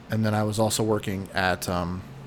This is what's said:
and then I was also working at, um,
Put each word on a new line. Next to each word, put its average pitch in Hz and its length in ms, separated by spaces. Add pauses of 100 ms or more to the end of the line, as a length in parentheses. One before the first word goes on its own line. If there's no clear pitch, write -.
(100)
and 110 140
then 107 100
I 107 80
was 107 160
also 110 240
working 104 520
at, 92 340
um, 90 340 (240)